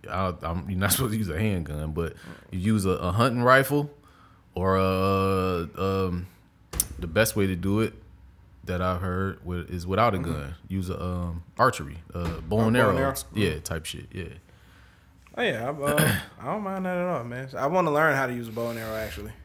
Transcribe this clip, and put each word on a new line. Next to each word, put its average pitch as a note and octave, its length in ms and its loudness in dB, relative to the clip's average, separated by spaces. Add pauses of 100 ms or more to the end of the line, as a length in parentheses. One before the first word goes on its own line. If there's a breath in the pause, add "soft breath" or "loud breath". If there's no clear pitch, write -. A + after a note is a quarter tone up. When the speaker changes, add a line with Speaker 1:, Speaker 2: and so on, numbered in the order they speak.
Speaker 1:
I, F#2 320 -2
I'm, E2+ 260 -4
you're F#2 120 -2
not G2+ 140 4
supposed B2+ 200 0
to A2+ 60 -2
use G2+ 100 -2
a D2+ 100 -2
handgun, D#2 540 -2
but D#2+ 200 -2 (360 loud breath)
you F#2 100 -6
use G#2 260 2
a, F#2 60 4
a - 200 0
hunting A#2+ 320 2
rifle C#3 480 6 (640 soft breath)
or F#2+ 220 4
a, F#2+ 1000 2
um, F#2 500 -2 (720 loud breath)
the F2 80 -6
best G#2 280 4
way G2+ 120 4
to F#2 80 0
do F#2+ 260 0
it G#2+ 120 -2 (720)
that F2+ 160 -4
I've F#2 220 0
heard F#2 420 -4
with, F2 280 -6
is F2 160 -8
without G#2+ 260 4
a F#2 60 -2
Speaker 2:
Mm-hmm. E2+ 120 -4
Speaker 1:
gun. D2+ 240 -6 (120)
Use F#2 240 -4
a, E2 100 -6
um, F2 420 -4 (140)
archery, E2+ 400 0 (160)
uh, F2 100 -6
bow E2+ 40 -2
Speaker 2:
Oh, E2 100 -4
Speaker 1:
and D#2+ 120 -10
Speaker 2:
bow G#2+ 180 2
and A#2 100 4
Speaker 1:
arrow. G#2 200 6
Speaker 2:
arrow? C3+ 180 0 (180)
Speaker 1:
Yeah, G2+ 160 2
Speaker 2:
Mm-hmm. D2+ 120 -4
Speaker 1:
type E2 240 -6
shit. C#2 280 -10
Yeah. F2+ 120 -8 (1080 soft breath)
Speaker 2:
Oh - 60 -4
yeah, C3+ 220 0
I, C#3+ 180 -4
uh, C#3+ 340 2 (120)
<clears throat> - 140 -20
I A#2 40 -10
don't F#3+ 160 -4
mind F#3+ 240 -4
that F3+ 120 -2
at F3+ 100 -2
all, D3+ 160 -2
man. B2+ 340 -8
I B2+ 100 0
wanna E3+ 240 4
learn D3+ 240 6
how C3 120 2
to B2 60 -2
use A#2+ 160 -6
a - 20 -12
bow A#2 180 -4
and A#2 80 -6
arrow A2 180 -6
actually. G#2+ 360 -8 (140)